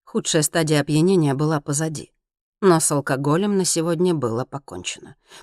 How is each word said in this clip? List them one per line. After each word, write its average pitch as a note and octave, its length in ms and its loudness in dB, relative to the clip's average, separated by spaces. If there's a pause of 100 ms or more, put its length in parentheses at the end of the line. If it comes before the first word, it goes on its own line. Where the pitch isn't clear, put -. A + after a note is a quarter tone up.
Худшая - 380 -2
стадия D#3 380 0
опьянения D#3 540 2
была D3+ 260 -2
позади. D3+ 520 -6 (500)
Но F3 180 6
с - 100 -2
алкоголем D3 680 0
на F#3 60 0
сегодня E3+ 500 0
было B2 320 -4
покончено. - 720 -14 (260)